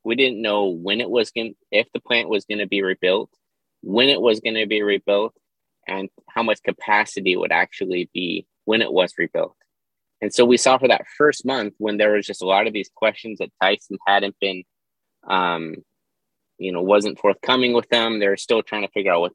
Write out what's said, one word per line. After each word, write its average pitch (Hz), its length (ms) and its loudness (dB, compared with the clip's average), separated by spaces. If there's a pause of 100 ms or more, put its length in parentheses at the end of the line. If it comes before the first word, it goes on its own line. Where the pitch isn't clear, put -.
We 113 100 -2
didn't 120 300 0
know 104 240 0
when 92 340 -4
it 101 80 -6
was 113 220 0
gonna, 113 200 -8 (200)
if 107 200 2
the 117 100 -8
plant 117 280 -2
was 104 160 -2
gonna 104 220 -6
be 98 160 -2
rebuilt, 95 480 0 (500)
when 120 280 0
it 120 120 0
was 110 200 2
gonna 110 260 -4
be 107 160 0
rebuilt, 101 500 0 (540)
and 95 200 -8 (220)
how 113 140 -2
much 110 180 -2
capacity 101 720 -2
would 87 160 -2
actually 90 600 -2
be 87 320 -6 (200)
when 110 180 2
it - 100 -4
was 90 240 2
rebuilt. 85 380 -4 (680)
And 104 80 -4
so 123 140 4
we 120 120 6
saw 131 200 4
for 127 100 2
that 107 200 2 (100)
first 147 300 2
month 113 320 -4
when 107 180 -4
there 107 140 4
was 104 160 0
just 98 160 -10
a - 20 -6
lot 98 220 2
of 107 60 -4
these 101 200 -8
questions 110 460 -4
that 90 100 -6 (100)
Tyson 98 460 0
hadn't 101 340 2
been, 92 240 -4 (640)
um, 87 500 -2 (840)
you 92 120 -6
know, 87 120 -4
wasn't 104 340 2
forthcoming 123 560 0
with 120 160 0
them. 113 300 0
They 101 80 2
were 98 100 0
still 113 240 0
trying 107 220 -6
to - 80 -8
figure 98 200 -2
out 85 100 2
what 87 140 -2